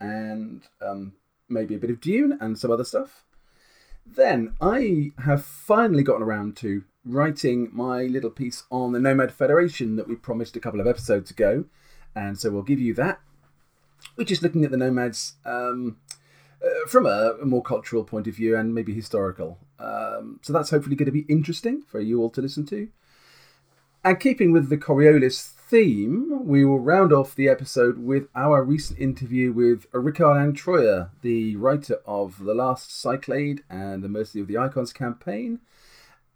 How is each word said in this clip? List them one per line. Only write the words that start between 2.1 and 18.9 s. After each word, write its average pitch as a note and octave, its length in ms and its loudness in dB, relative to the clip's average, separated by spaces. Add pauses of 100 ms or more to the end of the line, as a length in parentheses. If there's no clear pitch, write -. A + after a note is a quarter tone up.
and A2 180 -6
some A#2+ 120 -2
other A#2 120 0
stuff. - 400 -6 (880)
Then B2 480 2
I F3+ 600 0
have C#3+ 260 0
finally G#3 560 2
gotten B2 220 2
around G#2+ 340 -4
to G2+ 260 -6 (220)
writing B2+ 680 0
my B2+ 320 -4
little B2+ 280 -4
piece B2 400 -10
on B2+ 200 -2
the B2 80 -2
Nomad C3+ 320 2
Federation C#3 680 0
that G#2+ 100 -6
we A#2 80 -6
promised A#2 400 -8
a A#2 40 -8
couple G#2 200 -6
of G2 80 0
episodes G#2+ 420 0
ago, A2+ 360 0 (500)
and G2+ 240 -6
so A2+ 100 -2
we'll G2+ 140 -4
give C3+ 160 0
you A#2+ 160 0
that, D#3+ 240 -2 (960)
which A#3 160 -4
is E3+ 100 0
looking D#3+ 240 2
at C#3 60 -2
the C3 60 0
Nomads, B2 560 -2 (120)
um, B2 520 -6 (680)
uh, B4 240 -2
from B3 180 4
a, A2 340 2
a D3 60 -10
more B2+ 160 0
cultural A2+ 420 -4
point G#2+ 220 -8
of A2 100 -6
view A2+ 200 2
and A2+ 180 -2
maybe A2 220 -4